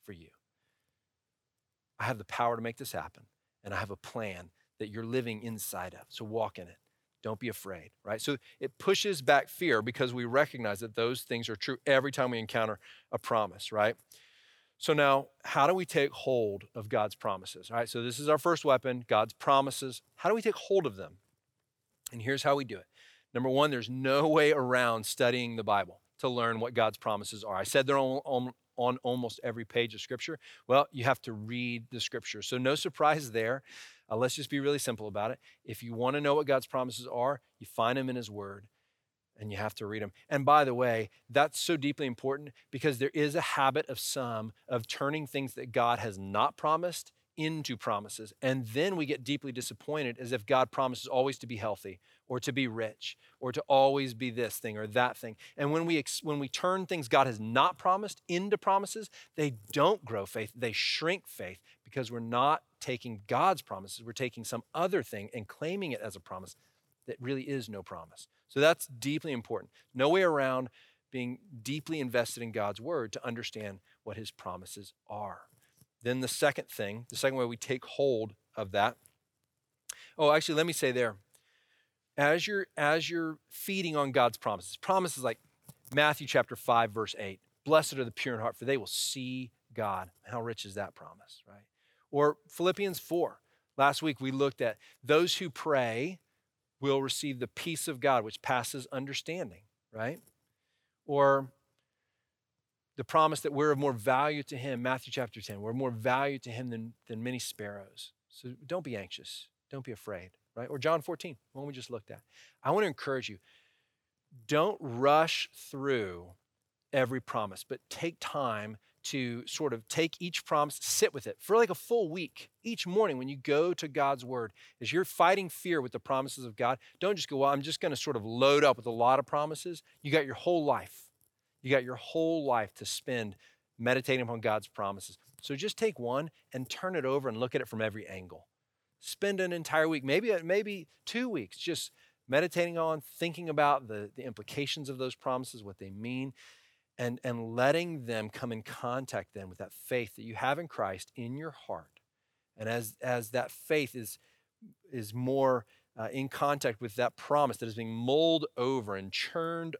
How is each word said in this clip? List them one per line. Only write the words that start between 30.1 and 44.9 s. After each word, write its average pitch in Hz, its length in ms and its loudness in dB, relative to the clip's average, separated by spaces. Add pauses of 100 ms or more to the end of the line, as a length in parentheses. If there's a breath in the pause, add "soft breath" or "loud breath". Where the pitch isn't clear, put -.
Well, 139 240 6
you 123 140 -4
have 127 180 4
to 117 120 -8
read 120 560 -6
the 120 100 -8
Scripture. - 400 -6
So - 160 -4
no 131 200 2
surprise 151 560 2
there. 113 300 0 (480 loud breath)
Uh, 110 60 -2
let's 127 200 2
just 143 120 -8
be 143 120 -2
really 143 180 2
simple 113 280 -4
about 104 260 -2
it. - 80 -12 (240 soft breath)
If - 180 -10
you 117 100 -10
wanna 127 280 0
know 143 140 4
what 147 120 2
God's 135 200 4
promises 123 400 -4
are, 127 360 -2 (160)
you - 80 -16
find 120 320 2
them 131 100 -2
in 127 80 -4
his 113 140 -8
word, 101 380 -10 (680)
and 107 140 -10
you 98 80 -6
have 107 160 -4
to 107 120 -10
read 107 140 -6
them. 104 120 -8 (180 soft breath)
And 139 160 0
by 147 180 10
the 131 80 2
way, 120 380 2 (180 soft breath)
that's 143 300 4
so - 180 2
deeply 143 300 -2
important 135 460 -4 (180 soft breath)
because 139 260 0
there 135 160 0
is 147 220 2
a 165 80 2
habit 139 440 2
of 123 120 -6
some 113 560 -4 (120)
of 120 200 -2
turning 147 400 -2